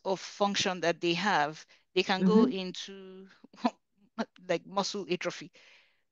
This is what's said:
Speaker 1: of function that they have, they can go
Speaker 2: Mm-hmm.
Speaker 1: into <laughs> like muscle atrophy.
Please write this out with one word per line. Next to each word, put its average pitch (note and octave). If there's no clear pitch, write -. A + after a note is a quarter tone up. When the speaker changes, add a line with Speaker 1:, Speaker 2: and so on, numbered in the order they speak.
Speaker 1:
of F#3+
function G3
that E3
they E3+
have, E3+
they F#3
can F#3+
go A3
Speaker 2:
Mm-hmm. B3+
Speaker 1:
into F#3+
<laughs> -
like F3
muscle F#3+
atrophy. F3